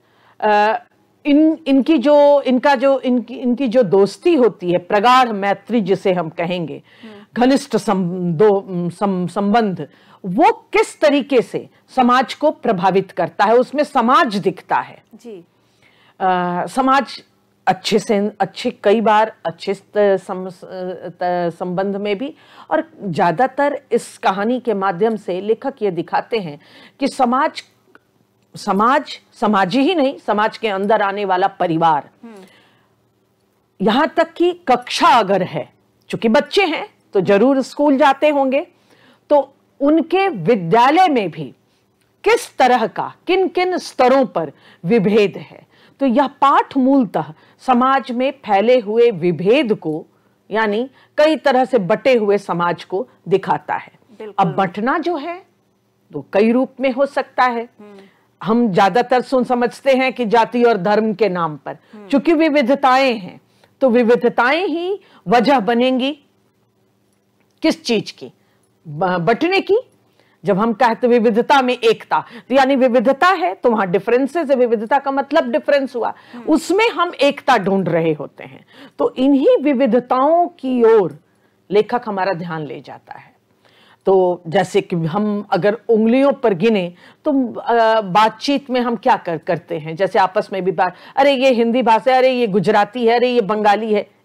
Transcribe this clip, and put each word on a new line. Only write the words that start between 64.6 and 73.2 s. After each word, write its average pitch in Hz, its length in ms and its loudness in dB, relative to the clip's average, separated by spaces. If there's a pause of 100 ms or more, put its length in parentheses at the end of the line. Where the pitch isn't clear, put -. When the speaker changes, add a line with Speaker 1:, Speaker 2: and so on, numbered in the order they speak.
Speaker 1:
ही 349 320 -6 (280)
वजह 247 320 2
बनेंगी 254 600 -2 (1400)
किस - 220 -2
चीज 214 280 -4
की? - 200 -20 (560)
ब-, 180 300 -4
बंटने 294 420 0
की। 381 200 0 (640)
जब 190 140 0
हम 226 140 0
कहते 226 340 0
विविधता 233 540 2
में 247 160 -2
एकता, 202 480 -2 (240)
तो 254 60 0
यानी 269 200 4
विविधता 254 520 2